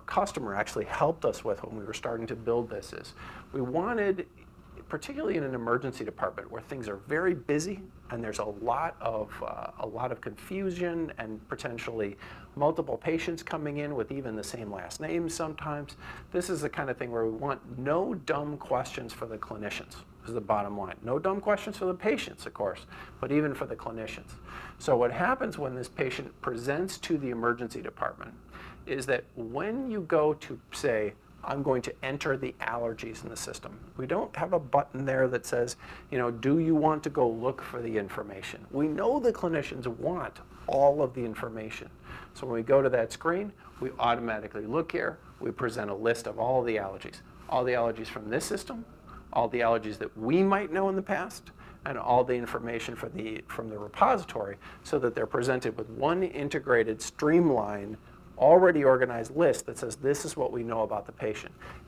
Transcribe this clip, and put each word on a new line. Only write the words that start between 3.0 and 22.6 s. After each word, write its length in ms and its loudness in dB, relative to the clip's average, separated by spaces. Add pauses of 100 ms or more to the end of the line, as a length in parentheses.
we 80 0
wanted, 680 2 (600)
particularly 480 -2
in 60 0
an 120 -2
emergency 480 0
department 480 -4
where 100 -8
things 280 -8
are 80 -6 (100)
very 260 2
busy 480 -2 (300)
and 120 -4
there's 140 -4
a 80 -2
lot 560 -2
of, 300 -2 (100)
uh, 380 -6
a 80 -6
lot 240 -4
of 100 -6
confusion 960 -4
and 320 -8
potentially 640 -4 (400)
multiple 400 2
patients 460 -2
coming 360 -4
in 180 -4
with 160 -2
even 240 -4
the 80 -4
same 280 -8
last 300 -8
name 260 0
sometimes, 680 -6 (340)
this 200 -2
is 100 0
the 80 -2
kind 220 -2
of 60 -4
thing 140 -6
where 140 2
we 60 2
want 280 -2 (200)
no 340 0
dumb 440 -2
questions 540 -2
for 140 -10
the 140 -8
clinicians, 560 -8 (320)
is 80 -6
the 40 -2
bottom 380 0
line. 240 -6
No 160 0
dumb 240 0
questions 360 0
for 80 -2
the 100 0
patients, 500 -2
of 80 -8
course, 320 -2 (340)